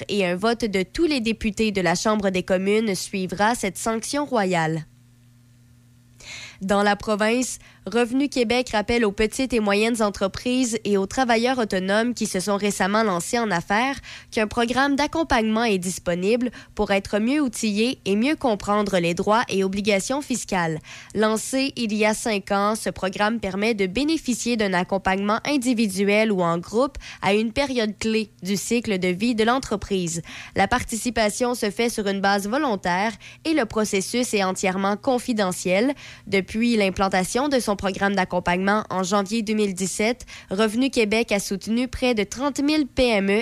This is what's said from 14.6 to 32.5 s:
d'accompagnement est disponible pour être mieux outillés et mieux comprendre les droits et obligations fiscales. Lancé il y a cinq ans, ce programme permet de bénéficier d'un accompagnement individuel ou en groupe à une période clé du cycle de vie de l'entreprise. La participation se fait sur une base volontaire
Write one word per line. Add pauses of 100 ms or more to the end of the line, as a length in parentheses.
d'accompagnement
est
disponible (260)
pour
être
mieux
outillés
et
mieux
comprendre
les
droits
et
obligations
fiscales. (340)
Lancé
il
y
a
cinq
ans,
ce
programme
permet
de
bénéficier
d'un
accompagnement
individuel
ou
en
groupe (240)
à
une
période
clé (140)
du
cycle
de
vie
de
l'entreprise. (340)
La
participation
se
fait
sur
une
base
volontaire (320)